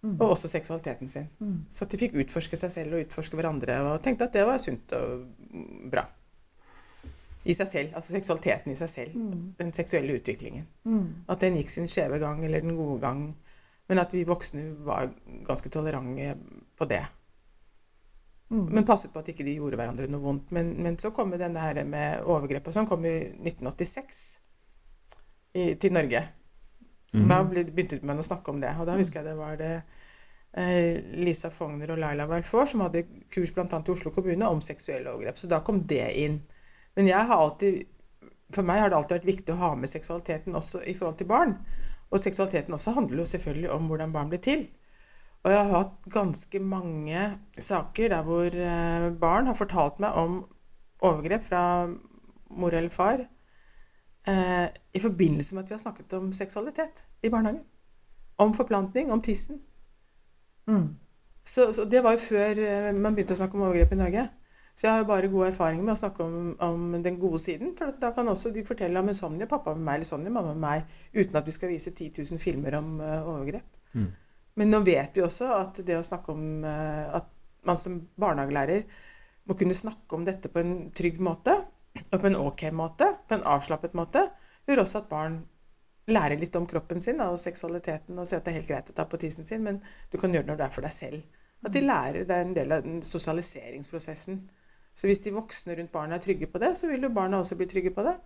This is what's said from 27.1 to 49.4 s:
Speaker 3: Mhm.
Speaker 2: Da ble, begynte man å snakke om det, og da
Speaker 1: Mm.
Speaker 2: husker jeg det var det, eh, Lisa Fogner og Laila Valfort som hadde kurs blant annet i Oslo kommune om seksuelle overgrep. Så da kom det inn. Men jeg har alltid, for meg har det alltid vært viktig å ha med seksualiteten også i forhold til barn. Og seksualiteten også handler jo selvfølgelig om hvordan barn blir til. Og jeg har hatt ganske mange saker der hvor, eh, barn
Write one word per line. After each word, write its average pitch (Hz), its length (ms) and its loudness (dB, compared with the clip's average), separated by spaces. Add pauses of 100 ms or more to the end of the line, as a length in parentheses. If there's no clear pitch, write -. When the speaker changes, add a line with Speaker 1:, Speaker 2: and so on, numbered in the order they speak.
Speaker 3:
Mhm. 107 180 8
Speaker 2:
Da 180 80 8 (100)
ble, 175 220 0
begynte 151 340 -2
man 143 160 -2
å 160 40 -4
snakke 175 280 -6
om 143 80 -2
det, 131 180 -2
og 165 60 -2
da 170 80 -2
Speaker 1:
Mm. 196 80 4
Speaker 2:
husker 160 200 0
jeg 151 40 -8
det 156 120 -8
var 156 200 -8
det, 165 260 -4 (680)
eh, 175 480 2 (240)
Lisa 165 240 0
Fogner 151 420 -6
og 165 80 -2
Laila 147 280 -2
Valfort 170 420 2
som 226 120 0
hadde 170 240 0 (260)
kurs 175 220 0
blant 180 200 -2
annet 160 160 -4
i - 20 2
Oslo 170 200 -4
kommune 185 340 0
om 165 160 2
seksuelle 143 480 -6
overgrep. 117 280 -8
Så 185 100 -10
da 165 120 4
kom 196 280 2
det 127 280 0
inn. 151 260 0 (540)
Men 196 120 6
jeg 190 200 6
har 240 100 6
alltid, 202 480 4 (680)
for 196 120 0
meg 180 160 4
har 208 100 6
det 175 80 4
alltid 151 240 2
vært 175 40 -4 (100)
viktig 165 180 -4
å 175 40 -2
ha 170 180 2
med 131 140 -2
seksualiteten 170 640 -6
også 165 320 -4
i 185 60 -4
forhold 170 240 -4
til 175 100 -6
barn. 220 300 6 (540)
Og 196 100 4
seksualiteten 190 520 0
også 185 200 -2
handler 185 240 0
jo 165 80 0
selvfølgelig 165 480 -4
om 160 160 -2
hvordan 160 240 -2
barn 151 160 -2
blir 175 120 -2
til. 277 260 2 (760)
Og 185 80 6
jeg 202 80 8
har 202 240 4
hatt - 260 -8
ganske 196 520 0
mange 180 800 -4 (200)
saker 208 500 0
der 165 140 2
hvor, 170 240 2
eh, 170 640 0
barn 170 360 4